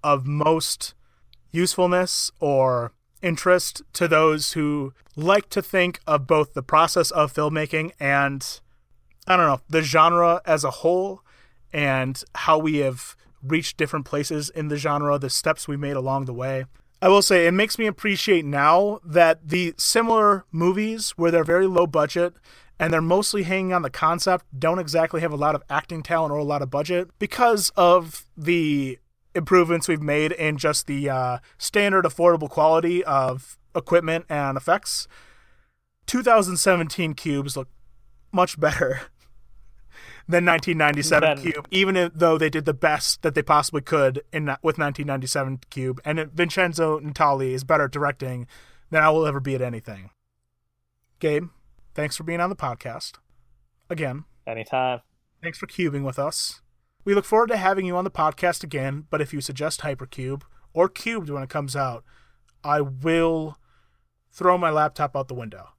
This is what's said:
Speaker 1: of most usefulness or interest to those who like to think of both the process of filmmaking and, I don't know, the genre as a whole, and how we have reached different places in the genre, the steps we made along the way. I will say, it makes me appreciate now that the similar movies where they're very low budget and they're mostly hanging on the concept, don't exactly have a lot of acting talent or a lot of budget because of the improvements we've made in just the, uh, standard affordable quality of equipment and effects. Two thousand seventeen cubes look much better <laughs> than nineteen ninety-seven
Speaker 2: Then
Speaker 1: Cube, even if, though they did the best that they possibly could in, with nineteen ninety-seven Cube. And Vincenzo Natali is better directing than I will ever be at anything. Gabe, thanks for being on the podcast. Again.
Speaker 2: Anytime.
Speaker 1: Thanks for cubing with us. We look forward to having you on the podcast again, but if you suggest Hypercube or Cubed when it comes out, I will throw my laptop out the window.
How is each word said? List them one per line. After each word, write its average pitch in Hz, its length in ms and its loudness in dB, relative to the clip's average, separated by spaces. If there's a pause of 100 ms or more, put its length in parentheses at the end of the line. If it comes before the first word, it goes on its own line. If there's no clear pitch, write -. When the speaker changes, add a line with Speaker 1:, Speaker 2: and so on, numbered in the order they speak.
Speaker 1:
of 139 240 0
most 151 680 -2 (580)
usefulness 180 800 0 (100)
or 131 520 0 (300)
interest 180 600 0 (100)
to 175 160 -2
those 156 460 2
who 147 380 -4 (220)
like 185 360 2
to 196 120 -2
think 180 440 -2
of 147 200 0
both 151 280 2
the 135 80 -6
process 160 480 2
of 151 220 0
filmmaking 151 680 -2
and, 139 600 -2 (680)
I 185 80 4
don't 170 100 4
know, 139 220 2
the 160 140 2
genre 170 640 4
as 156 180 2
a 135 60 -2
whole, 185 520 -2 (500)
and 135 520 -2 (100)
how 160 240 2
we 156 200 0
have 131 360 -4 (260)
reached 156 360 -4
different 147 280 -4
places 147 460 -6
in 151 160 -8
the 147 100 -4
genre, 147 420 0
the 135 120 -6
steps - 380 -2
we 147 80 -8
made 143 180 -6
along 135 300 -2
the 127 80 -8
way. 131 320 -6 (360)
I 180 80 4
will 196 140 8
say, 180 240 6
it 170 60 4
makes 208 260 0
me 226 80 0
appreciate 196 580 0
now 160 600 4
that 165 440 4
the 175 300 -2
similar 220 720 2
movies 208 600 0
where 170 200 2
they're 165 140 4
very 180 240 4
low 180 180 4
budget 156 480 0 (440)
and 160 140 0
they're 160 100 2
mostly 190 400 0
hanging 185 300 -2
on 180 100 0
the 131 80 -6
concept, 170 560 0 (120)
don't 165 200 0
exactly 160 420 -2
have 165 120 -4
a 151 40 -6
lot 147 180 0
of - 140 -4
acting 156 340 -4
talent 160 300 -2
or 147 60 -4
a 151 60 -2
lot 143 180 -2
of 135 80 -8
budget 170 480 -4
because 214 580 0
of 175 480 4 (120)
the 151 640 -2 (360)
improvements 170 520 2
we've 156 160 0
made 151 300 0
in 156 240 -2
just 151 300 -2
the, 143 220 -4
uh, 127 300 -2 (180)
standard 196 480 0
affordable 160 460 4
quality 165 540 2
of 135 540 -2 (180)
equipment 165 520 0
and 139 280 -4
effects. - 500 -2 (1000)
Two 247 160 -4
thousand 208 340 4
seventeen 170 580 0
cubes 139 420 -4
look 135 120 -10 (640)
much 180 260 0
better 147 440 0 (600)
<laughs> - 640 -20
than 175 160 2
nineteen 165 340 0
ninety-seven 147 580 2
Speaker 2:
Then 151 160 -6
Speaker 1:
Cube, 147 180 -10
even 190 260 2
if, 175 180 0
though 160 240 4
they 156 120 2
did 156 140 -4
the 151 100 0
best - 480 -2
that 156 140 0
they 151 60 0
possibly 147 400 0
could 139 400 0 (100)
in, 151 180 -4 (120)
with 160 160 -2
nineteen 143 280 -4
ninety-seven 135 540 -4 (100)
Cube. 131 340 -6
And 156 140 -4 (140)
Vincenzo 160 640 0
Natali 143 540 0
is 131 100 -6
better 147 240 2
directing 131 600 -6 (420)
than 156 140 2
I 156 60 6
will 156 160 2
ever 139 120 -2
be 135 160 -4
at 127 80 -2
anything. 110 480 -10 (1120)
Gabe, 156 300 -2 (440)
thanks 151 220 -6
for 160 80 -12
being 170 160 -6
on 180 100 0
the 208 60 -8
podcast. - 640 -10 (680)
Again. 151 360 -8 (200)
Speaker 2:
Anytime. 123 580 -4 (380)
Speaker 1:
Thanks 165 180 -12
for 190 80 -12
cubing 143 360 -4
with 131 160 -8
us. - 420 -6 (440)
We 202 100 0
look 202 100 0
forward 226 240 2
to 226 80 -2
having 190 300 0
you 180 100 -4
on 185 80 -2
the 190 60 -4
podcast 165 520 -2
again, 143 480 -8
but 156 100 -2
if 147 120 -4
you 147 80 -8
suggest 143 400 -8
Hypercube 135 600 -10 (320)
or 175 140 4
Cubed 208 420 -6
when 139 120 -6
it 135 60 -12
comes 139 260 -6
out, 127 300 -6 (580)
I 147 200 2
will 160 720 0 (760)
throw 180 280 2
my 170 120 0
laptop 151 460 -2
out 135 120 -6
the 127 60 -10
window. 110 440 -14